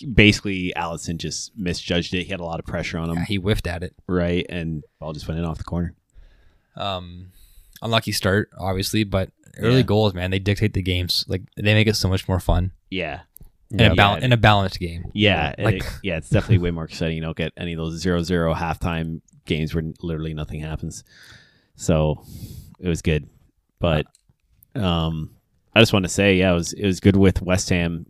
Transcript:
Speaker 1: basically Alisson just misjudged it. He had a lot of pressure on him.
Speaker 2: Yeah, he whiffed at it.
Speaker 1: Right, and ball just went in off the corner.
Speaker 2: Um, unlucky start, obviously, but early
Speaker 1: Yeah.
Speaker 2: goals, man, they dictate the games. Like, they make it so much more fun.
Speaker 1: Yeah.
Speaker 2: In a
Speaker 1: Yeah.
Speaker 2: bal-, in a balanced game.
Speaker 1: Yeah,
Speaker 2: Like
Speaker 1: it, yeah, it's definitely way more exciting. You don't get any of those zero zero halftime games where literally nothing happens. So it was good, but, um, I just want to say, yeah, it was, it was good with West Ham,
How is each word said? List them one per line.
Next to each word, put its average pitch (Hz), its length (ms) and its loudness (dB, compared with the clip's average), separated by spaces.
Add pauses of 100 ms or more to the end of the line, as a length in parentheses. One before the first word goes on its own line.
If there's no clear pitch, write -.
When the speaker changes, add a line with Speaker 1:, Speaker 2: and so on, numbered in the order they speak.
(120)
Speaker 1:
basically 98 640 6
Alisson 85 420 -6
just - 380 -8
misjudged 87 560 -2
it. 90 120 -2
He 82 60 -12
had 92 100 -8
a 87 40 -10
lot 82 140 -6
of - 80 -10
pressure 85 320 -6
on 82 100 -4
him. 85 80 -2
Speaker 2:
Yeah, 85 100 -2
he 101 100 -2
whiffed 98 320 0
at 87 160 -6
it. - 100 -12 (140)
Speaker 1:
Right, 87 400 0
and 82 340 -6 (160)
ball 78 140 -10
just 73 160 -12
went 80 100 -4
in 85 80 -4
off 80 120 -6
the - 60 -10
corner. 85 300 -4 (800)
Speaker 2:
Um, 90 520 -10 (540)
unlucky 113 280 0
start, 101 480 0
obviously, 98 460 -2
but 98 260 -2 (280)
early 117 180 2
Speaker 1:
Yeah. 131 60 6
Speaker 2:
goals, 104 320 2
man, 90 180 -2
they 95 80 0
dictate 101 340 0
the 98 80 0
games. 90 460 0
Like, 92 140 -4 (140)
they - 60 -8 (120)
make 107 120 6
it 107 80 2
so - 140 0
much 92 180 0
more 92 140 2
fun. 90 320 0 (180)
Speaker 1:
Yeah. 80 300 -6 (500)
Speaker 2:
In 98 80 -6
a 92 60 6
Speaker 1:
Yeah. 95 100 6
Speaker 2:
bal-, 101 220 6
in 123 160 2
a 123 40 6
balanced 104 440 4
game. 85 340 -8
Speaker 1:
Yeah, 90 420 2
Speaker 2:
Like 104 200 0
Speaker 1:
it, 95 80 -6 (180)
yeah, 90 140 -4
it's 80 140 -8
definitely 101 280 4
way 87 140 0
more 82 120 -6
exciting. 80 320 -4
You 80 60 -6
don't 80 140 -6
get 82 200 -4
any 87 180 -8
of - 40 -8
those 80 220 -6
zero 87 240 0
zero 82 280 2
halftime 82 680 -4 (240)
games 78 320 -2
where 82 80 -2 (180)
literally 80 320 -6
nothing 76 240 -8
happens. 78 460 -10 (720)
So 78 480 0 (560)
it 90 80 -6
was 82 120 -2
good, 76 260 0 (520)
but, 78 260 2 (720)
um, 82 560 -2 (440)
I 107 60 6
just 113 140 6
want 98 100 4
to 85 60 -2
say, 98 260 4
yeah, 92 140 4
it 87 40 4
was, 85 200 -2
it - 100 -8
was 92 160 0
good 98 160 6
with 98 240 4
West 92 300 -2
Ham, 85 400 -2